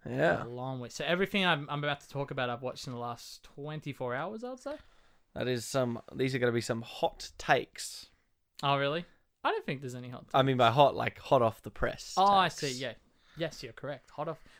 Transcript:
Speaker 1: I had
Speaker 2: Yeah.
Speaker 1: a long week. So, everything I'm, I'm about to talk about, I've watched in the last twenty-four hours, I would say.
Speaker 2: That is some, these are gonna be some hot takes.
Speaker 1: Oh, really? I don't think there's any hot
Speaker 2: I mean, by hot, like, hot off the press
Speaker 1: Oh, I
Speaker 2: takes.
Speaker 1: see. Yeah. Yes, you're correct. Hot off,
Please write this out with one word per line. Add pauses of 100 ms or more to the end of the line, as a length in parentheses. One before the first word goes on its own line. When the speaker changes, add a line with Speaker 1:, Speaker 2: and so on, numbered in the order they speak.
Speaker 1:
I
had
Speaker 2:
Yeah.
Speaker 1:
a
long
week.
So,
everything
I'm,
I'm
about
to
talk
about,
I've
watched
in
the
last
twenty-four
hours,
I
would
say. (580)
Speaker 2:
That
is
some, (140)
these
are
gonna
be
some
hot
takes. (520)
Speaker 1:
Oh,
really? (400)
I
don't
think
there's
any
hot
Speaker 2:
I
mean,
by
hot,
like,
hot
off
the
press
Speaker 1:
Oh,
I
Speaker 2:
takes.
Speaker 1:
see. (120)
Yeah. (420)
Yes,
you're
correct.
Hot
off, (160)